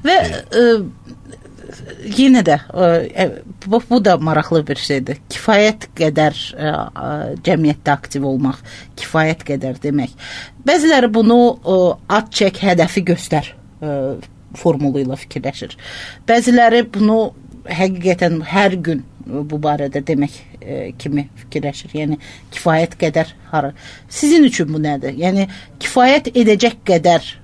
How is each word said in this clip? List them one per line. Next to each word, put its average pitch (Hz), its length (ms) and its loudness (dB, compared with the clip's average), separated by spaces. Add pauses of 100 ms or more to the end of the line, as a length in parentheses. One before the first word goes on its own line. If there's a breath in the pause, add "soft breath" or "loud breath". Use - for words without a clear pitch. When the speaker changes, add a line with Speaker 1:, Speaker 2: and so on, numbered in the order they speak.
Speaker 1:
Və, 330 120 2
Speaker 2:
E, - 460 0
Speaker 1:
e, 233 220 4 (1300)
yenə 254 320 6
də, 147 160 2 (140)
e, 170 420 2
e, 190 100 0 (360)
bu, 220 180 0 (100)
bu 240 100 2
da 185 180 4
maraqlı 156 480 0
bir 143 100 -4
şeydir. 135 420 -6 (120)
Kifayət 214 640 0
qədər, 156 420 0 (160)
e, 151 160 -8
e, - 760 -8
cəmiyyətdə 147 480 0
aktiv 143 340 -4
olmaq, 135 340 -2 (360 loud breath)
kifayət 160 480 -4
qədər 131 380 -8
demək. - 300 -4 (540 loud breath)
Bəziləri 285 480 2
bunu, 233 480 4
e, 180 340 2 (120)
"at 214 240 0
çək, 196 280 0
hədəfi 180 440 0
göstər", 165 420 -2 (320)
e, 139 380 -6 (360)
formulu 143 480 -2
ilə 131 180 -4
fikirləşir. - 540 -12 (560 loud breath)
Bəziləri 240 680 4
bunu 214 400 2 (280)
həqiqətən 175 840 -2
hər 190 320 0
gün 160 260 -4 (200)
bu 147 360 -8
barədə 147 460 -2
demək, 143 260 -2 (280)
e, 117 340 -12
kimi 143 340 -6 (100)
fikirləşir. - 580 -10
Yəni, 151 260 -4 (300 loud breath)
kifayət 165 480 -2
qədər 160 280 -2 (200)
hara? 143 280 -4 (320 loud breath)
Sizin 302 380 2
üçün 196 240 2
bu 156 120 -4
nədir? 143 360 -4
Yəni, 185 320 0 (300 loud breath)
kifayət 262 560 2
edəcək 233 500 2
qədər 170 400 4 (200)